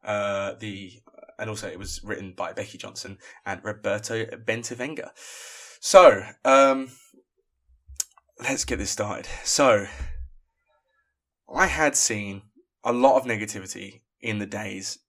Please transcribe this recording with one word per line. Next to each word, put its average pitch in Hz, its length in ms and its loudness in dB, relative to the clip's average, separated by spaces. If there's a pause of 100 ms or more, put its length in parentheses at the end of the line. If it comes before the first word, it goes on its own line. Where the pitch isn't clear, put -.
uh, 101 560 -2
the, 98 340 -12 (440)
and - 100 -8
also 104 200 -8
it 80 100 -12
was 95 260 -10
written 98 320 -10
by 85 180 -8
Becky 98 260 -10
Johnson - 400 -14 (260)
and 98 180 -8
Roberto 107 640 -4
Bentavenga. 117 840 -8 (720)
So, 139 440 10 (200)
um, 135 460 6 (1500)
let's - 260 -4
get 113 140 -4
this 101 100 -6
started. - 380 -6 (160)
So, 113 420 4 (1700)
I 180 140 4
had 151 280 2
seen 101 480 -2 (400)
a 120 100 2
lot 127 240 6
of 123 100 0
negativity 101 760 -8 (200)
in 107 180 -4
the 101 80 -6
days 101 500 -10 (120)